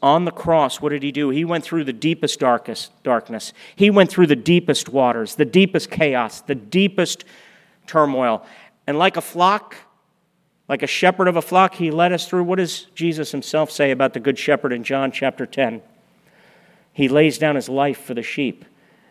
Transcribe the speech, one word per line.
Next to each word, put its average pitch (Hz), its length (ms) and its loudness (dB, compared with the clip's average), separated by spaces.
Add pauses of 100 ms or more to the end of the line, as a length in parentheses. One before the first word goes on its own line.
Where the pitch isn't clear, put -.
on 156 240 2
the 165 60 -4
cross, 160 500 0
what 147 80 -2
did 143 140 -6
he 143 80 -4
do? 143 180 -2
He 147 160 -2
went 165 180 -4
through 165 200 -4
the 135 100 -6
deepest, 147 460 -2
darkest 120 520 -2 (120)
darkness. 117 500 -4 (220)
He 208 160 4
went 196 180 6
through 180 180 4
the 147 80 4
deepest 160 540 0
waters, 120 460 0
the 151 100 2
deepest 180 460 2
chaos, 127 500 -2
the 143 140 -6
deepest 175 720 -2 (600)
turmoil. 131 580 0 (440)
And 143 100 -2
like 185 200 2
a 165 40 -6
flock, 185 540 0 (920)
like 135 140 -4
a 147 60 -4
shepherd 185 400 2
of 180 80 0
a 165 80 -2
flock, 185 320 2
he 165 160 -2
led 170 200 2
us 170 160 -4
through. 180 160 0
What 175 120 -2
does 185 300 -4 (100)
Jesus 160 360 -4
himself 151 380 -2
say 139 220 0
about 131 220 0
the 131 60 -6
good 123 200 -2
shepherd 131 340 0
in 120 100 -8
John 135 280 -4
chapter 131 340 -4
ten? 117 380 -4 (1080)
He 139 160 0
lays 147 300 4
down 151 180 0
his 127 140 -6
life 139 300 -2
for - 160 -10
the 120 80 -8
sheep. - 420 -6 (460)